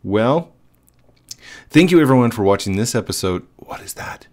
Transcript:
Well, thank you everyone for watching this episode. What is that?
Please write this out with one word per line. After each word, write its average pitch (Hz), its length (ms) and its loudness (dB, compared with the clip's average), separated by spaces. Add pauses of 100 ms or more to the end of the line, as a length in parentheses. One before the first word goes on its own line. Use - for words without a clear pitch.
Well, 117 480 -2 (1160)
thank 165 220 4
you 170 100 6
everyone 127 300 4
for 104 120 -4
watching 98 320 0
this 110 200 -4
episode. 92 500 -4 (120)
What - 240 -18
is - 140 -16
that? - 380 -16